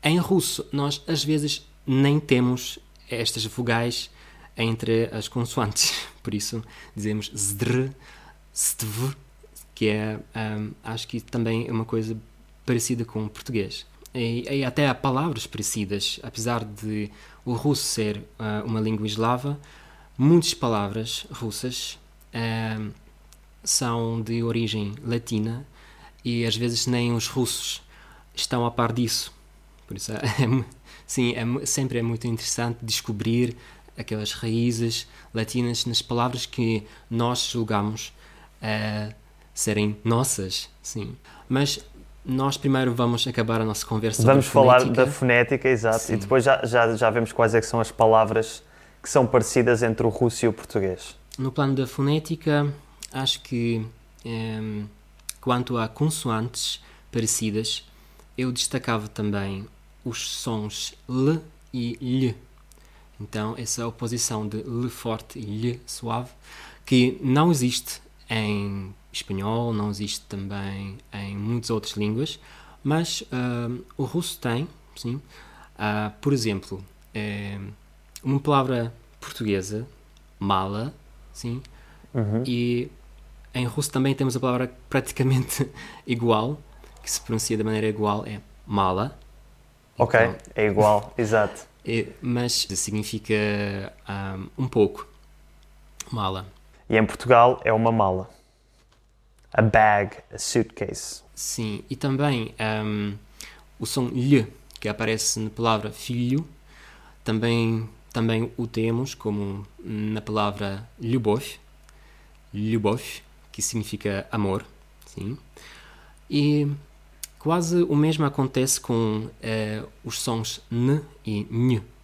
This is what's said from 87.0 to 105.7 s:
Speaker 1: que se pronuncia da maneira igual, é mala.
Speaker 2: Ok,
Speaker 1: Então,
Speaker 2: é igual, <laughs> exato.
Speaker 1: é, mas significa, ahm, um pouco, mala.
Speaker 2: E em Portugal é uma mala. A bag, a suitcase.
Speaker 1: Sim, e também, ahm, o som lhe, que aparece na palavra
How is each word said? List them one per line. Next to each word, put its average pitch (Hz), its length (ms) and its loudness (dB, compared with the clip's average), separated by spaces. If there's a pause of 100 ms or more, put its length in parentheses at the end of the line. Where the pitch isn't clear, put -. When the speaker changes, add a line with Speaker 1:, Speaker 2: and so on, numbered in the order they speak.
Speaker 1:
que - 80 -10
se - 120 -4
pronuncia 113 340 -2
da 107 80 0
maneira 110 240 0
igual, 104 380 0
é 104 140 -10 (260)
mala. 101 520 0 (800)
Speaker 2:
Ok, 117 240 6
Speaker 1:
Então, 117 160 4 (180)
Speaker 2:
é 107 120 4
igual, 104 480 4
<laughs> - 20 -8
exato. 107 500 2 (200)
Speaker 1:
é, 110 220 -2 (120)
mas 120 500 0
significa, 104 1200 -2 (120)
ahm, 98 420 -6 (100)
um 131 100 -2
pouco, - 380 2 (1040)
mala. 95 360 -2 (440)
Speaker 2:
E 110 80 6
em 110 80 6
Portugal 123 580 6
é 113 80 4
uma 113 180 4
mala. 98 380 2 (1200)
A 113 100 4
bag, 104 560 4 (140)
a - 60 -12
suitcase. - 840 -4 (120)
Speaker 1:
Sim, - 540 -6
e 131 80 -6
também, 135 640 0
ahm, 107 560 -2 (640)
o 113 80 -6
som 123 220 -2
lhe, 123 380 4 (340)
que 107 80 -4
aparece 110 520 -2
na 110 100 -4
palavra 110 400 0